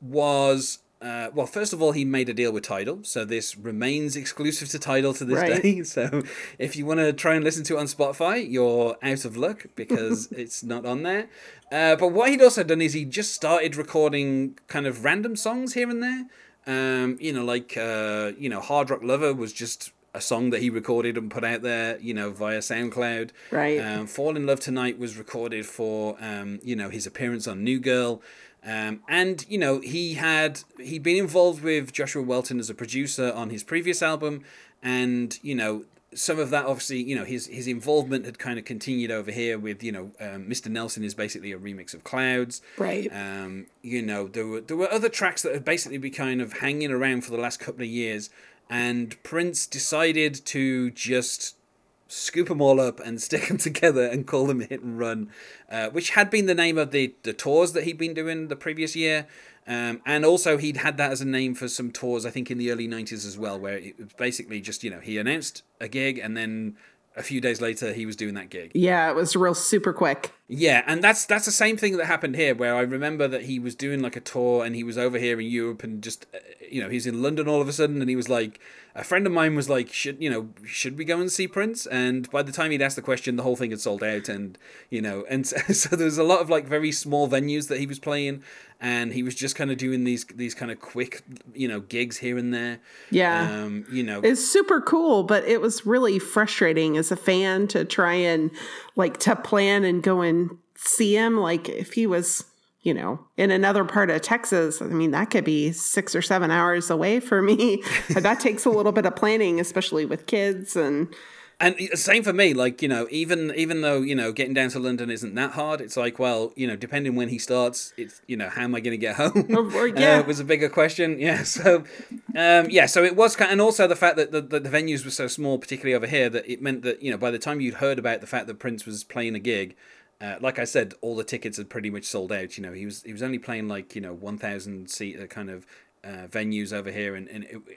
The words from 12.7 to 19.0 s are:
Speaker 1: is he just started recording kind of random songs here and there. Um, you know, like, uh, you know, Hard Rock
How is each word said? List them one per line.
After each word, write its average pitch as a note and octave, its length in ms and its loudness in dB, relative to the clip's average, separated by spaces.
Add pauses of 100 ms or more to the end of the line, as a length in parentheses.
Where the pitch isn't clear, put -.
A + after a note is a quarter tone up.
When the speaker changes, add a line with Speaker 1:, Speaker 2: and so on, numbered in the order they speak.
Speaker 1:
is D3+ 120 2
he D3+ 120 -4
just G3 300 -4
started D#3+ 420 2
recording C#3+ 840 2 (100)
kind C#3+ 180 -2
of A#2 180 -2
random G#3 320 2
songs B3 380 -2
here A#3+ 160 0
and A#3+ 120 -4
there. B3+ 240 -4 (420)
Um, C3 520 0
you D#3 120 -4
know, B2 120 -2
like, B2 320 -4
uh, G#2+ 600 -2
you C#3 100 -6
know, G#2 120 -4
Hard C#3+ 300 0
Rock B2+ 120 -2